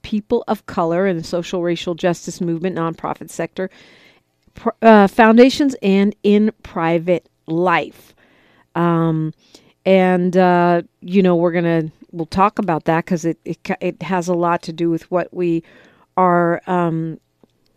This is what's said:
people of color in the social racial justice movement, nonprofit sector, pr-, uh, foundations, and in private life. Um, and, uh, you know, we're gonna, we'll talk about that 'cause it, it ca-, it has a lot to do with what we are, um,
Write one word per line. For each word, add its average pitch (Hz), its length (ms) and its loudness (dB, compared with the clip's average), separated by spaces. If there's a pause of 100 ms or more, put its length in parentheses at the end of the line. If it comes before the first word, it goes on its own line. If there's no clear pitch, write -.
people 220 440 -4
of 214 200 -6
color 175 400 -2
in 185 100 -2
the 160 80 -8
social 175 380 -6
racial 175 320 -4
justice 170 480 -6
movement, 170 340 -6
nonprofit 165 540 -8
sector, 185 400 -8 (800)
pr-, - 160 -6 (140)
uh, 214 240 8
foundations, 247 760 4
and 196 400 2
in 208 300 2 (100)
private 170 640 -2 (200)
life. 170 680 -2 (600)
Um, 165 580 -2 (540)
and, 185 500 2
uh, 175 460 2 (180)
you 185 220 0
know, 180 120 4
we're 170 180 0
gonna, 170 320 0 (280)
we'll 165 140 -8
talk 196 320 0
about 180 260 -4
that 165 220 -2
'cause 170 180 -4
it, 165 220 -4
it - 180 -12
ca-, - 160 -8
it 180 220 -8
has 175 260 -4
a 180 60 -2
lot 170 300 -2
to 170 100 -12
do 170 160 -2
with 165 200 -6
what 175 220 -4
we 170 300 -2 (560)
are, 175 480 2
um, 165 520 -4 (580)